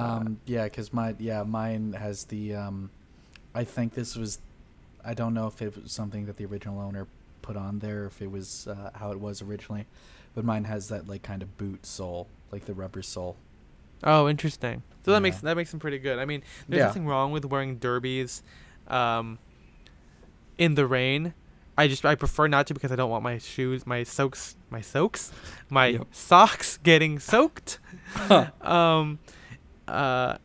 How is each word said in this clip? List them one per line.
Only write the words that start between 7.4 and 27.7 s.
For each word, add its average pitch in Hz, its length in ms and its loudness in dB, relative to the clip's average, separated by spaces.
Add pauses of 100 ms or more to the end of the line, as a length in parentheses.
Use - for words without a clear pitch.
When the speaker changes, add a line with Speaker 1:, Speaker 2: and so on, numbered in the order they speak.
Speaker 1:
put 104 160 -10
on 101 220 -6
there, 104 260 -6
if 98 160 -12
it 98 100 -8
was, 95 360 -10
uh, 101 280 -10
how 104 160 -8
it 98 80 -8
was 104 220 -8
originally, 101 440 -8 (480)
but 113 120 -4
mine 110 200 0
has 107 240 -6
that, 101 180 -10
like, 98 160 -12
kind 95 180 -8
of 95 160 -14
boot 98 280 -10
sole, 90 420 -10 (240)
like, 101 140 -12
the 104 80 -8
rubber 95 280 -10
sole. 92 340 -8 (680)
Speaker 2:
Oh, 151 260 6
interesting. 127 540 -4 (200)
So 190 80 2
that 214 60 8
Speaker 1:
Yeah. 208 40 4
Speaker 2:
makes, 185 200 0
that 160 160 -2
makes 170 140 -6
them 160 80 -10
pretty 147 200 -4
good. 131 200 -2
I 131 60 -2
mean, 143 180 -6 (260)
there's 175 120 4
Speaker 1:
Yeah. 123 60 6
Speaker 2:
nothing 160 200 -2
wrong 139 240 2
with 151 140 -4
wearing 135 320 -2
derbies, 127 680 -2 (440)
um, 113 520 0 (1160)
in 165 180 4
the 143 120 4
rain. 135 460 0 (440)
I 151 100 6
just, 135 180 0
I 147 100 6
prefer 147 320 2
not 143 200 4
to 156 60 -4
because 135 180 -4
I 127 40 -2
don't 127 140 0
want 113 140 -2
my 120 140 -2
shoes, 127 480 -4
my 123 180 -2
soaks, - 520 -2 (160)
my 117 100 -6
soaks, - 500 -2 (380)
my 135 180 6
Speaker 1:
Yep. 117 240 0
Speaker 2:
socks - 720 8
getting 156 360 6
soaked. - 640 2